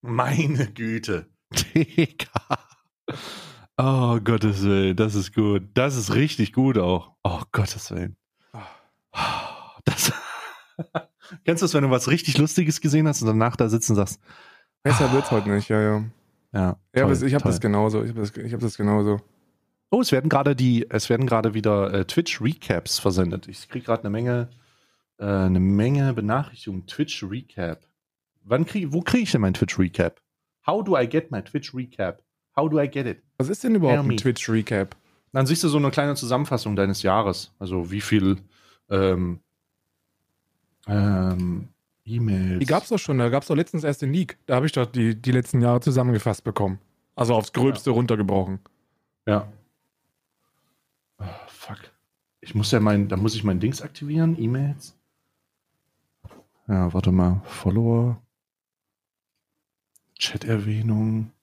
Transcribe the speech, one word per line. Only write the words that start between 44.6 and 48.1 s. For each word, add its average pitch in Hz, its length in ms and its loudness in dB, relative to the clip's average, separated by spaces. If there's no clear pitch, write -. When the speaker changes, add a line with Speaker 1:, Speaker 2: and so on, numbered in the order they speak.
Speaker 2:
ich 156 80 0
doch 127 140 0
die, 113 340 0
die 127 100 -2
letzten 123 300 2
Jahre 120 200 4
zusammengefasst 123 600 0
bekommen. 98 360 -2
Also 120 200 2
aufs 110 180 0
Gröbste 135 380 0
Speaker 1:
Ja. 117 40 2
Speaker 2:
runtergebrochen. 101 640 0